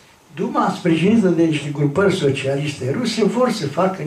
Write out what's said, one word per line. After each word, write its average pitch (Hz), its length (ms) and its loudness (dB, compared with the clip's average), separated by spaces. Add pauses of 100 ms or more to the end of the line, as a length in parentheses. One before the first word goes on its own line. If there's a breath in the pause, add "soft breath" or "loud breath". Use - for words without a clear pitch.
(360 soft breath)
Duma, 202 420 -2
sprijinită 185 500 4
de 165 160 2
niște 151 300 0
grupări 156 420 2
socialiste 139 760 -2
ruse, 220 340 -2
vor 233 260 2
să 151 160 -4
facă 180 400 -2